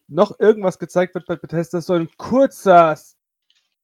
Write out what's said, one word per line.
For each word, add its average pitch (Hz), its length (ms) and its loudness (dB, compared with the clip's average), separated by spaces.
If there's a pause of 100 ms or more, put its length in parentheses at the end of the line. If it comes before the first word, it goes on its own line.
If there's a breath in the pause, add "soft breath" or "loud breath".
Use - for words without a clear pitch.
noch 170 300 -4
irgendwas 202 400 0
gezeigt 180 360 -6
wird 175 120 -12
bei 170 100 -8
Bethesda, 165 440 -8
so 180 140 -4
ein 165 240 -4
kurzer, 185 800 2 (840)